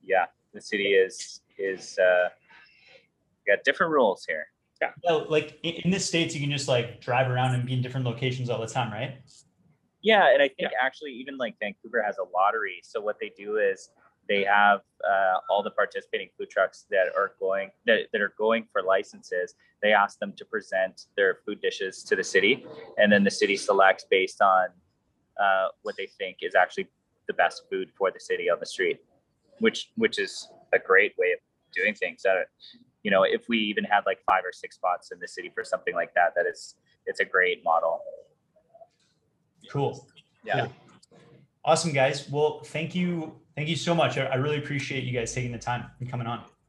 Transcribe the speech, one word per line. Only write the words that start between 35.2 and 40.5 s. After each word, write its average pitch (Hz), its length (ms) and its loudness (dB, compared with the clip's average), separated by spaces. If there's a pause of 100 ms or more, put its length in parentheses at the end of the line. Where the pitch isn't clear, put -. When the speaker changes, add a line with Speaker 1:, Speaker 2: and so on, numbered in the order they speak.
Speaker 1:
city 87 280 -14
for 90 100 -8
something - 300 -6
like 85 200 -4
that, 85 220 2
that 87 100 0
is, - 300 -8 (300)
it's 95 120 -8
a 101 60 0
great 92 400 0
model. 82 360 0 (1700)
Speaker 3:
Cool. 139 360 -4 (380)
Speaker 1:
Yeah. 107 220 0